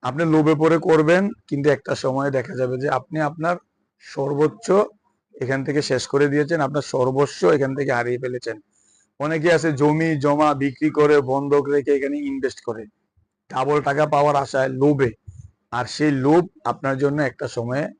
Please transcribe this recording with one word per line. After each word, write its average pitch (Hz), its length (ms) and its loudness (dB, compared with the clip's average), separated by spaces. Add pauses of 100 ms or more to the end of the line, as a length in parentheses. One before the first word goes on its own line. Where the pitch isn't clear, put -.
আপনি 127 200 -2 (100)
লোভে 156 280 4
পড়ে 160 160 4 (120)
করবেন, 160 340 4 (260)
কিন্তু 143 260 0
একটা - 180 -6 (100)
সময়ে 135 340 -2
দেখা 123 220 -6
যাবে 127 240 -2
যে 147 40 -2 (100)
আপনি 131 200 -8 (120)
আপনার 165 260 -4 (500)
সর্বোচ্চ 143 640 -2 (680)
এখান 135 320 -4
থেকে 143 220 0
শেষ 127 220 0
করে 143 220 4
দিয়েছেন, 151 340 0
আপনার 147 260 -4
সর্বস্ব 131 480 0 (140)
এখান 135 220 0
থেকে 139 200 -4
হারিয়ে 120 260 -4
ফেলেছেন। 123 340 -8 (600)
অনেকে 156 360 -2
আছে 160 140 0 (100)
জমি 151 300 2 (140)
জমা 147 260 2 (120)
বিক্রি 139 280 -2 (100)
করে, 147 160 6 (160)
বন্ধক 143 320 0 (100)
রেখে 143 240 0
এখানে 139 200 -4 (120)
ইনভেস্ট 131 380 -6
করে, 107 160 -8 (680)
ডাবল 135 280 -2 (100)
টাকা 143 160 0 (100)
পাওয়ার 147 300 2
আশায়, 135 260 -2 (120)
লোভে, 139 300 2 (600)
আর 120 140 -4 (100)
সেই 151 160 0 (140)
লোভ 165 180 6 (280)
আপনার 135 320 -4
জন্য 143 140 0 (120)
একটা 131 260 -10
সময়ে 123 300 -4 (140)